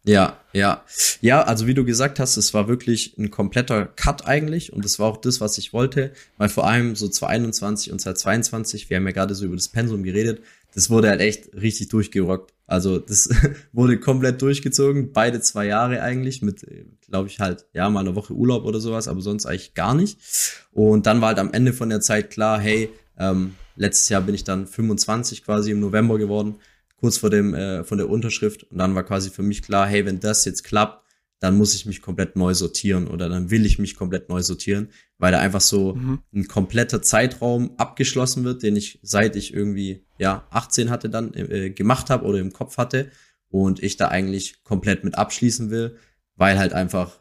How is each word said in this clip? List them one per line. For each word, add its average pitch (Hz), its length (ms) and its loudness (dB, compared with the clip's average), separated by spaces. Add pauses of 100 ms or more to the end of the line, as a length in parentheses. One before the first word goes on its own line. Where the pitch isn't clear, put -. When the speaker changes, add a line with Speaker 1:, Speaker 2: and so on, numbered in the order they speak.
Speaker 1:
Ja, 101 320 4 (160)
ja. 98 280 2 (380)
Ja, 131 240 6
also 113 240 0
wie 127 60 4
du 131 100 2
gesagt 123 380 0
hast, - 160 0
es - 160 0
war 104 160 2
wirklich 120 480 0
ein 104 140 -4
kompletter 107 540 0
Cut - 400 -2
eigentlich 151 460 0
und 101 140 -4
es 104 120 -2
war 104 100 2
auch 107 100 -2
das, 123 240 -2
was 107 160 -2
ich - 160 -10
wollte, 131 400 0 (240)
weil 104 100 2
vor - 180 0
allem 117 300 2
so 104 140 -4
zweitausendeinundzwanzig 104 800 -2
und 95 80 -6
zweitausendzweiundzwanzig, 107 920 -4
wir 92 60 -2
haben 95 100 0
ja 95 60 -2
gerade 98 240 -2
so 98 100 -6
über 90 120 -4
das 90 100 -4
Pensum 113 360 -2
geredet, 110 380 0 (320)
das 101 160 0
wurde 110 200 6
halt 98 100 4
echt 104 340 -2
richtig 107 360 -4
durchgerockt. 92 640 -2 (120)
Also 92 340 0
das - 300 0 (220)
<laughs> - 220 -16
wurde 120 260 4
komplett 131 420 2
durchgezogen, 139 720 2
beide 117 300 2
zwei 104 240 -2
Jahre 117 360 0
eigentlich 127 400 -4
mit, 101 220 -2
äh, 85 220 -20 (240)
glaub 95 160 -2
ich 98 160 -10
halt, 92 320 -4
ja, 92 160 0
mal 101 120 0
eine 92 140 -2
Woche 104 180 -6
Urlaub 120 300 2
oder 110 160 -2
sowas, 113 300 -4
aber 92 100 -4
sonst 104 260 -4
eigentlich 80 280 -8
gar 101 220 0
nicht. 196 220 0 (540)
Und 107 360 4
dann 110 120 6
war 110 100 4
halt 101 100 0
am 95 120 -2
Ende 120 220 4
von 120 160 -4
der 107 100 0
Zeit 104 300 0
klar, 110 280 0
hey, 110 320 0 (280)
ähm, 95 380 0 (200)
letztes 101 340 0
Jahr 98 120 2
bin 101 140 -2
ich - 80 -6
dann 95 240 -4
fünfundzwanzig 110 760 -2
quasi 104 280 0
im 104 80 0
November 107 380 2
geworden, 104 380 -2 (420)
kurz 117 200 0
vor 107 120 0
dem, 104 240 4
äh, 92 300 -4
von 107 140 -4
der 101 120 -2
Unterschrift. 110 540 -2
Und - 140 -14
dann 92 160 2
war 92 100 0
quasi 95 260 -4
für 98 140 -6
mich 101 200 -2
klar, 98 240 2
hey, 101 180 2
wenn 95 140 -4
das 107 260 0
jetzt - 180 -4
klappt, - 460 -2 (320)
dann 95 180 4
muss 104 160 4
ich - 120 -6
mich 98 160 -8
komplett 92 340 -6
neu 92 180 2
sortieren 90 540 -2
oder 85 220 -4
dann 90 200 -4
will 110 160 4
ich 98 140 4
mich 98 160 -4
komplett 92 340 -6
neu 90 120 -2
sortieren, 98 480 -4 (280)
weil 90 140 2
da 82 80 4
einfach 98 220 0
so 95 340 2
Speaker 2:
Mhm. 131 240 -4 (140)
Speaker 1:
ein 98 140 -2
kompletter 113 540 -2
Zeitraum 120 760 0
abgeschlossen 127 640 -2
wird, 123 200 -4
den 104 120 2
ich, - 280 -6
seit 101 320 0
ich 101 180 -8
irgendwie, 98 520 -4 (120)
ja, 95 320 -2
achtzehn 117 400 -2
hatte, 120 200 -4
dann, 113 240 -6
äh, 95 360 -6
gemacht 107 400 0
hab 127 140 0
oder 101 160 0
im 92 140 -6
Kopf - 240 -12
hatte 131 320 -2 (400)
und 95 320 2
ich 101 160 -4
da - 120 2
eigentlich 95 540 -4
komplett 98 400 0
mit 95 140 -4
abschließen 113 540 -2
will, 117 260 -4 (380)
weil 95 240 4
halt 95 140 2
einfach, 90 480 -4